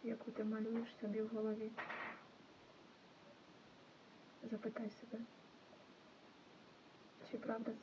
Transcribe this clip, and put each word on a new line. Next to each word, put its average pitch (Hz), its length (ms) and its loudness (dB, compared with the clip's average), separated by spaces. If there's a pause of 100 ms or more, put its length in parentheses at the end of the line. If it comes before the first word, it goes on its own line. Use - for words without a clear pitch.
яку 226 260 2
ти 220 140 4
малюєш 226 440 6 (120)
собі 214 220 6
в 220 60 4
голові. 220 420 6 (2750)
Запитай 214 400 4
себе, 233 340 -2 (2000)
чи 226 80 2
правда 226 340 4 (100)